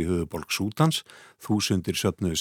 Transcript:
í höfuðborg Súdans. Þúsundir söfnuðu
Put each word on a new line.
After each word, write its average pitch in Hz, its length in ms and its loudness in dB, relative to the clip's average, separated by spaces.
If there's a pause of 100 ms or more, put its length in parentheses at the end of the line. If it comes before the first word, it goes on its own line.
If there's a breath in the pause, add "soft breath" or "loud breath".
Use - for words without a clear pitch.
í 80 80 0
höfuðborg 85 400 -2
Súdans. 156 560 0 (320 loud breath)
Þúsundir 101 640 0
söfnuðu 90 400 0